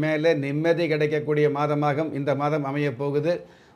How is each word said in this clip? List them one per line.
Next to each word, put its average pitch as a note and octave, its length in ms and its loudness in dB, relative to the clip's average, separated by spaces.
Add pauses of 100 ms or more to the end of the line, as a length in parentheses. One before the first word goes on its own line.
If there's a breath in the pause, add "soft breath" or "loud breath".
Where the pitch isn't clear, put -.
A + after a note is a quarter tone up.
மேலே D#3 300 2
நிம்மதி D#3 580 0
கிடைக்கக்கூடிய D3+ 580 2
மாதமாகவும் D3 680 0
இந்த C#3 220 0
மாதம் D3 280 0
அமையப் C#3+ 280 -2
போகுது. C#3+ 360 -2 (420 loud breath)